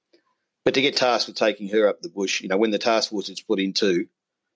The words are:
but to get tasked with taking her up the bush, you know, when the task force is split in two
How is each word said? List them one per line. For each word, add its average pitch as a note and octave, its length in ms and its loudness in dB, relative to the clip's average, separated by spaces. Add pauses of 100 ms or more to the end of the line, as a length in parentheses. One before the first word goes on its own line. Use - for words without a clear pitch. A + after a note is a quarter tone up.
(640)
but - 100 2
to C3+ 60 2
get C3+ 160 0
tasked A#2+ 300 2
with G#2+ 100 -16
taking G#2 340 0
her G#2+ 180 4
up G2 120 -2
the F2+ 80 -12
bush, F#2+ 320 -4
you G2+ 80 -8
know, F#2+ 80 2
when A2 140 2
the G#2 80 0
task A2+ 320 0
force G2+ 180 -6
is F#2+ 100 -14
split G#2 200 -2
in F#2+ 140 -2
two F2+ 340 0 (500)